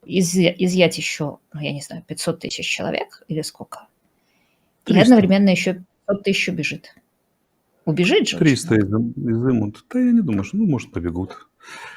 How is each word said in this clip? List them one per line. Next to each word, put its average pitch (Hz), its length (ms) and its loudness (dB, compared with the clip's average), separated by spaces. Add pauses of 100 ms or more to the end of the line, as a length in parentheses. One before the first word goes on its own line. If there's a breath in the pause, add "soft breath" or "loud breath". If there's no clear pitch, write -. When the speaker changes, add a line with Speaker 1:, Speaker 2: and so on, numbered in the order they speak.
Speaker 1:
изъя-, 175 520 0
изъять 180 400 2
еще, - 400 -8 (160)
ну, 151 60 -12
я 143 120 -8
не 143 100 -10
знаю, - 240 -16
пятьсот - 340 -6
тысяч - 260 -10
человек - 640 -6
или 156 140 -6
сколько? - 360 -16 (1080)
И - 80 0
Speaker 2:
Триста. 185 80 8 (120)
Speaker 1:
одновременно 196 360 4
еще 180 240 0 (320)
пятьсот - 180 -4
тысяч 196 260 -2
убежит. - 440 -8 (920)
Убежит 190 420 2
же 165 100 -6
Speaker 2:
Триста 143 360 4
Speaker 1:
очень 104 140 4
много. 113 180 0 (100)
Speaker 2:
изым-, 131 160 -4
изымут. 113 580 -2
Да 254 100 -2
я 247 120 4
не 233 100 4
думаю, 104 220 -2
что, 190 140 -8
ну, 220 80 2
может, 131 260 -2
побегут. 87 380 -6 (680 loud breath)